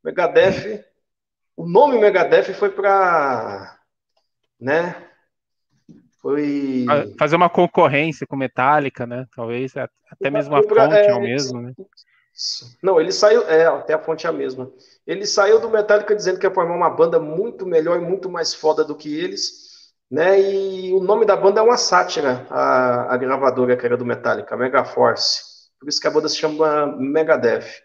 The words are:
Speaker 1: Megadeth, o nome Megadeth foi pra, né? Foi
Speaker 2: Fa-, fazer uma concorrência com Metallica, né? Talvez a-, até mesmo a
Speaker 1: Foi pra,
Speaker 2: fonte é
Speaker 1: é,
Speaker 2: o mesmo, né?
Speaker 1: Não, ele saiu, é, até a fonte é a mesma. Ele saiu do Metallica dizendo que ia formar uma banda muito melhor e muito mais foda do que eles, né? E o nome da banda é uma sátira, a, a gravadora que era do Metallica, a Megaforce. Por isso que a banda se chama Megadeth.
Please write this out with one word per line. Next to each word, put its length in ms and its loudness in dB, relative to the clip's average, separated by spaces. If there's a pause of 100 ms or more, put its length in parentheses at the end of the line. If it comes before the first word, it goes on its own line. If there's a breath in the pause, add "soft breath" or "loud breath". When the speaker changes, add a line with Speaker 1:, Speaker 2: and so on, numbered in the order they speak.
Speaker 1:
Megadeth, 840 0 (680)
o 120 -12
nome 320 4
Megadeth 540 2
foi 160 -2
pra, 1080 0 (800)
né? 360 -4 (1300)
Foi 680 -4
Speaker 2:
Fa-, 180 2 (140)
fazer 160 2
uma 140 4
concorrência 760 2
com 100 -12
Metallica, 680 0
né? 200 -10 (100)
Talvez 400 -8
a-, 140 -8 (220)
até 180 -6
mesmo 260 -2
a 40 6
Speaker 1:
Foi 80 4
pra, 180 6
Speaker 2:
fonte 120 2
é 120 6
Speaker 1:
é, 60 2
Speaker 2:
o 60 -2
mesmo, 400 -4
né? 120 -14 (1080 soft breath)
Speaker 1:
Não, 180 4
ele 120 0
saiu, 360 4
é, 200 4
até 260 -2
a 60 -2
fonte 260 -8
é 40 -2
a 40 -4
mesma. 380 -8 (340 soft breath)
Ele 200 -8
saiu 340 2
do 100 -4
Metallica 460 0
dizendo 240 -4
que 80 -4
ia 60 0
formar 220 -2
uma 140 0
banda 300 2
muito 460 -6
melhor 360 0
e 40 -8
muito 240 -6
mais 240 -6
foda 300 0
do 120 -4
que 240 -12
eles, 720 -12 (180)
né? 300 2
E 540 -2
o 80 2
nome 240 2
da 100 4
banda 240 2
é 40 2
uma 140 4
sátira, 720 -2
a, 640 0
a 40 -2
gravadora 600 0
que 80 -8
era 120 0
do 80 -6
Metallica, 500 -4
a 20 -8
Megaforce. 1120 -2 (100)
Por 100 -14
isso 100 -4
que 80 -4
a 40 0
banda 180 0
se 80 -6
chama 500 0 (100)
Megadeth. 680 0 (200)